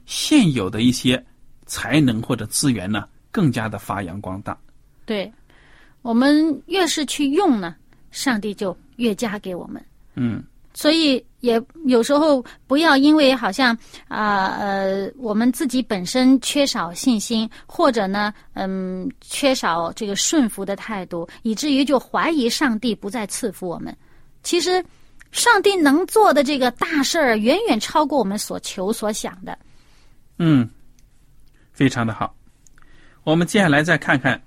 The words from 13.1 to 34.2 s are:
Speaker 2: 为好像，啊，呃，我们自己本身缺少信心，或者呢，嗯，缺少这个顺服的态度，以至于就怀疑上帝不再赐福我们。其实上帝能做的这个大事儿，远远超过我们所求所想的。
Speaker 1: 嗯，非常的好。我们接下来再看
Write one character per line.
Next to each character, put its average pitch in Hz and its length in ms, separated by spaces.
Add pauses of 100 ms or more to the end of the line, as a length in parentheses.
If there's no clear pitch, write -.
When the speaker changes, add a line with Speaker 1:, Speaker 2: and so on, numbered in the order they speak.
Speaker 2:
为 269 180
好 226 160
像， 240 240 (340)
啊， 202 400 (100)
呃， 196 580
我 233 160
们 226 180
自 294 160
己 254 140
本 202 240
身 254 380
缺 285 240
少 175 260
信 226 260
心， 220 300 (160)
或 320 260
者 214 160
呢， 208 240 (220)
嗯， 185 580 (120)
缺 - 320
少 170 400
这 220 120
个 202 80
顺 285 320
服 196 200
的 196 100
态 196 300
度， 170 200 (180)
以 220 100
至 294 180
于 269 100
就 277 160
怀 220 320
疑 285 160
上 233 320
帝 226 160
不 196 140
再 214 180
赐 - 240
福 180 160
我 160 120
们。 - 180 (460)
其 349 180
实 359 240 (480)
上 453 300
帝 403 140
能 311 300
做 427 240
的 294 140
这 277 140
个 247 140
大 311 300
事 - 160
儿， 247 200
远 240 200 (120)
远 220 100
超 - 240
过 294 140
我 247 40
们 196 160
所 180 220
求 196 320
所 208 180
想 196 360
的。 180 120 (800)
Speaker 1:
嗯， 147 320 (1040)
非 139 160
常 123 180
的 113 60
好。 - 240 (880)
我 156 100
们 170 120
接 214 140
下 190 60
来 147 160
再 160 140
看 147 240